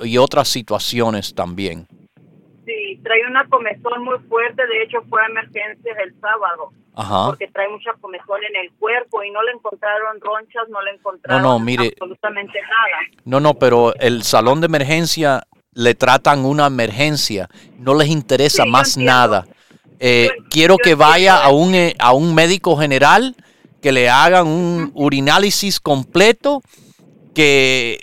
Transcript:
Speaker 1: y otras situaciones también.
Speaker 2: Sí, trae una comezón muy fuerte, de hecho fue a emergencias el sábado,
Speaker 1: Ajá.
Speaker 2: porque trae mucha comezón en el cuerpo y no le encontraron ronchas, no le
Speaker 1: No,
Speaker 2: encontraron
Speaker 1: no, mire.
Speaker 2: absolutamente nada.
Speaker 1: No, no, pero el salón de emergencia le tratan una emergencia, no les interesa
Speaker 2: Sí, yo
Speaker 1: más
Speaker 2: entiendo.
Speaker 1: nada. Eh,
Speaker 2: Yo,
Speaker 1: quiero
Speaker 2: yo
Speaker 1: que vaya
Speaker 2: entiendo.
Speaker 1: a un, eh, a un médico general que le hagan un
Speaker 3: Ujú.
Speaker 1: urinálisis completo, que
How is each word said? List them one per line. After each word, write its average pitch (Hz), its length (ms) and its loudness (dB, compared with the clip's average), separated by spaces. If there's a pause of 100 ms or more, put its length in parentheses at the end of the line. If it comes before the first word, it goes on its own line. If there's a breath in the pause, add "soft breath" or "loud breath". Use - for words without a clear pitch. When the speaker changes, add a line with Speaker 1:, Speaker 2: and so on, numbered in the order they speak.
Speaker 1:
y 117 140 -2
otras 139 300 0
situaciones 110 880 -6
también. 87 520 -8 (800)
Speaker 2:
Sí, 415 380 -12
trae 226 240 -2
una 262 220 -2
comezón 240 540 -4
muy 254 140 -6 (120)
fuerte, 226 380 -4
de 220 160 -4
hecho 226 160 -8 (100)
fue 226 120 -2
a 220 40 0
emergencias 220 760 -12
el 185 200 -10
sábado, 190 500 -6 (240)
Speaker 1:
Ajá. 101 320 -2
Speaker 2:
porque - 200 -8
trae 196 220 -6
mucha 214 300 -12
comezón 196 400 -12 (100)
en 208 140 -12
el 175 160 -14
cuerpo 226 440 -6
y 202 80 -14
no 208 120 -6
le 240 80 -4
encontraron 214 720 -8
ronchas, 220 480 -8
no 208 120 -10
le 196 120 -8
Speaker 1:
No, 196 40 -20
Speaker 2:
encontraron 185 440 -6
Speaker 1:
no, 127 180 0
mire. 120 280 -2
Speaker 2:
absolutamente 202 760 -10
nada. 214 380 -4 (260)
Speaker 1:
No, 127 160 0
no, 151 140 2
pero 120 400 2
el 117 280 -2
salón 127 380 2
de 170 60 0
emergencia 156 760 -2 (300)
le 120 220 2
tratan 135 500 2
una 143 220 0
emergencia, 117 800 -4 (300 soft breath)
no 131 160 0
les 151 120 4
interesa 139 560 0
Speaker 2:
Sí, 113 60 2
yo - 20 0
Speaker 1:
más 135 240 2
Speaker 2:
entiendo. 127 160 2
Speaker 1:
nada. 110 340 4 (540 soft breath)
Eh, 120 380 4
Speaker 2:
Yo, - 120 -20
Speaker 1:
quiero 165 260 6
Speaker 2:
yo - 80 -2
Speaker 1:
que 170 120 4
vaya 170 420 6
Speaker 2:
entiendo. 139 60 2
Speaker 1:
a 139 60 6 (160)
un, 185 100 0
eh, 175 240 0
a 123 140 4
un 160 220 2
médico 170 420 2
general 151 580 2 (480 soft breath)
que 143 80 2
le 123 180 2
hagan 165 380 4
un 170 480 -2
Speaker 3:
Ujú. 143 100 -2
Speaker 1:
urinálisis 160 760 0
completo, 208 840 -2 (720 soft breath)
que 131 680 2